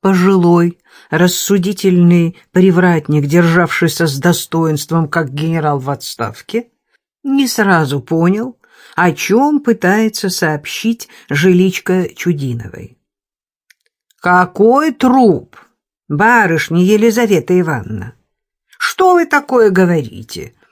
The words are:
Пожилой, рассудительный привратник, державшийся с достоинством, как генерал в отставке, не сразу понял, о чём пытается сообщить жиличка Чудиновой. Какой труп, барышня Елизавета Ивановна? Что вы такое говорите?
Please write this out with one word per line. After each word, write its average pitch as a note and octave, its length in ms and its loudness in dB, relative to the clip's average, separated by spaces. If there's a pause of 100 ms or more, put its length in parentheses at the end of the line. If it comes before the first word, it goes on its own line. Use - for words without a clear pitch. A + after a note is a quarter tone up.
Пожилой, F3 800 2 (300)
рассудительный F3 1300 0 (140)
привратник, E3+ 760 2
державшийся E3+ 800 0
с C#3 120 -2
достоинством, E3 920 -2
как D#3 240 -4
генерал D3+ 460 -4
в C3 120 -8
отставке, C#3 800 -8 (520)
не C#4 240 0
сразу E3+ 540 0
понял, F#3 580 -2 (380)
о E3+ 160 0
чём C#4 480 0
пытается A3 680 -2
сообщить F3+ 800 -6 (200)
жиличка F#3 880 0
Чудиновой. B2+ 840 -8 (1200)
Какой G#3 720 2
труп, B3 640 0 (520)
барышня E3+ 760 0
Елизавета G#3 760 2
Ивановна? A2 560 -6 (640)
Что - 360 0
вы F4 120 2
такое C4 440 2
говорите? D#3+ 840 -2 (180)